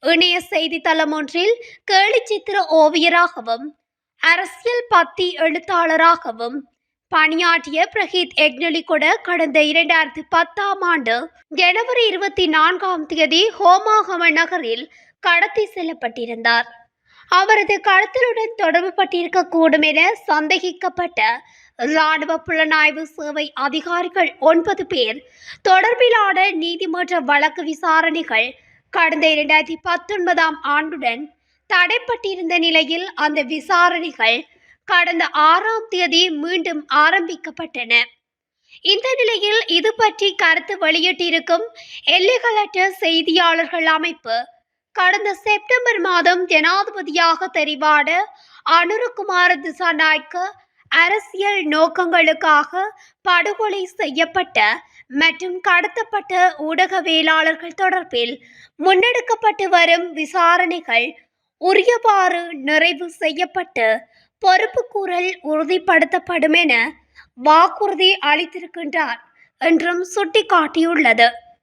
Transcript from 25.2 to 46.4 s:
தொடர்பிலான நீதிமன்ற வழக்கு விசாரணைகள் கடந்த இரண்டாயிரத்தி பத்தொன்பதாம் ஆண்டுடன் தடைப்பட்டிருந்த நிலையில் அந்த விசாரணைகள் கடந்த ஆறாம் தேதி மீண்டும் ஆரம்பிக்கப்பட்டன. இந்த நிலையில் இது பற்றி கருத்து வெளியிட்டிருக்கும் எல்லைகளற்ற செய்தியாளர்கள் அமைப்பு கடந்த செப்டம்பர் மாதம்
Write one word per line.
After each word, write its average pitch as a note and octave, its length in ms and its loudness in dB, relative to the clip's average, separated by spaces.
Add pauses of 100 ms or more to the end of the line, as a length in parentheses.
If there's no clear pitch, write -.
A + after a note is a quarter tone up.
தொடர்பிலான A4 760 4 (140)
நீதிமன்ற E4+ 680 -4
வழக்கு D4 440 -2
விசாரணைகள் D#4 840 -2 (460)
கடந்த E4 340 0
இரண்டாயிரத்தி D#4 540 0
பத்தொன்பதாம் F4 840 -2
ஆண்டுடன் C#4+ 600 -4 (460)
தடைப்பட்டிருந்த F#4+ 880 -2
நிலையில் E4 560 0
அந்த D4+ 300 -2
விசாரணைகள் D#4+ 920 0 (500)
கடந்த F4 360 0 (180)
ஆறாம் G#4+ 480 2
தேதி F4 320 0 (100)
மீண்டும் D#4+ 520 -4 (120)
ஆரம்பிக்கப்பட்டன. D#4+ 960 -2 (880)
இந்த G#4 320 0
நிலையில் A4 540 0
இது F4 280 0
பற்றி G#4 400 0
கருத்து F4 420 0
வெளியிட்டிருக்கும் E4+ 880 -2 (400)
எல்லைகளற்ற G#4 800 0 (140)
செய்தியாளர்கள் E4 840 0
அமைப்பு D#4+ 520 -2 (580)
கடந்த G4+ 380 0
செப்டம்பர் G#4+ 680 -2
மாதம் F4 460 2